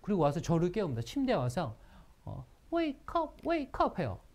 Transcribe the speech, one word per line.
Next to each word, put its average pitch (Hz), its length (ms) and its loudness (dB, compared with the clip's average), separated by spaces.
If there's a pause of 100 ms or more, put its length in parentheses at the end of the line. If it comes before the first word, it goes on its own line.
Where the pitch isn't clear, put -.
그리고 190 200 0
와서 147 180 4
저를 170 320 2
깨웁니다. 175 300 -2
침대에 254 340 0
와서, 123 420 -2 (480)
어, 101 200 -10 (280)
Wake 330 260 0 (160)
up, 320 320 -2
wake 311 240 0 (140)
up - 160 -2
해요. 117 180 -2 (160)